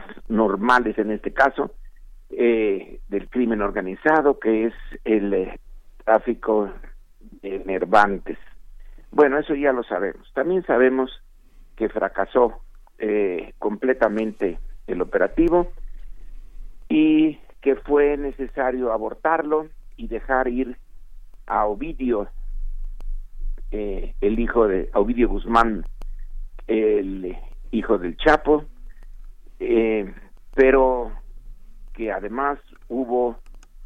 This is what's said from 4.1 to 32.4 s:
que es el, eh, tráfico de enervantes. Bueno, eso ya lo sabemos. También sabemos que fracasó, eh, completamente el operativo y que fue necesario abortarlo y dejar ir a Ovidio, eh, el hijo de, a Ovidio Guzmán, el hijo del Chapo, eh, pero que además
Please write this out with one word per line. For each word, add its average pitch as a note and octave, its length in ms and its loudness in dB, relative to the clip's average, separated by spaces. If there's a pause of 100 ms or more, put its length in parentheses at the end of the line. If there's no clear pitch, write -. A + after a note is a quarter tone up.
que A2 280 2
es - 80 -2 (300)
el, G2+ 300 2
eh, F#2 240 -2 (460)
tráfico A2 680 2 (720)
de G2 140 -8
enervantes. F#2+ 840 2 (720)
Bueno, C#3+ 280 6
eso D3+ 160 -2
ya C#3 180 2
lo B2 120 0
sabemos. F#2+ 500 -6
También F3 300 0
sabemos C3 460 4 (680)
que A2 120 0
fracasó, A2 720 0 (380)
eh, G#2 600 -2
completamente G#2+ 1000 0 (280)
el F2+ 140 -2
operativo E3 720 2 (1160)
y D#3 500 4 (220)
que C3+ 160 2
fue D3 400 2
necesario C3 760 -2
abortarlo D#3 760 0 (280)
y B2+ 120 -10
dejar B2+ 400 0
ir B2 280 -2 (720)
a G#2+ 200 0
Ovidio, A#2+ 640 -2 (1400)
eh, G#2 500 -4
el G#2+ 180 2
hijo A2+ 300 4
de, F#2+ 240 0
a - 80 2
Ovidio A#2 280 4
Guzmán, G#2+ 560 2 (840)
el G2 720 0 (340)
hijo G#2+ 280 2
del F2+ 180 -6
Chapo, D3+ 480 4 (960)
eh, A2 520 0 (420)
pero C3 580 6 (840)
que A2 180 -4
además A#2+ 460 -4 (300)